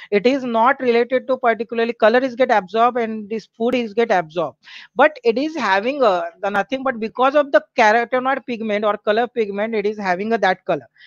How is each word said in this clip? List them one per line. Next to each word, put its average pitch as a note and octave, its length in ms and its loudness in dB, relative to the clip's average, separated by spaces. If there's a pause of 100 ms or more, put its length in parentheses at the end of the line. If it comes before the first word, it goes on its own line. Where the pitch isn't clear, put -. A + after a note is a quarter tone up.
(100)
It G3+ 160 2
is C4 160 2
not B3 380 2
related A#3+ 480 0
to C4 80 0
particularly A#3 560 -2
color A3+ 260 4
is B3+ 160 -2
get A#3+ 160 0
absorbed A3+ 480 0
and A3 320 -6
this A3 160 -8 (100)
food B3 200 -2
is A3+ 180 -4
get A#3 160 0
absorbed, E3 480 -2 (380)
but D4+ 280 2
it A3+ 120 2
is D#4 180 -4
having A#3+ 480 0
a, F3+ 220 2 (160)
the G3+ 80 -4
nothing G#3 340 -4
but B3+ 160 -4
because B3 360 -2
of D4 180 2
the D4+ 100 4 (140)
carotenoid B3 680 2
pigment G#3+ 360 -4
or G#3 140 0
color A3 320 0
pigment, G#3+ 460 -4
it G#3 100 -2
is G#3 140 -4
having G3 340 -2
a, A3+ 60 0
that F#3+ 260 0
color. D#3+ 220 -4 (200)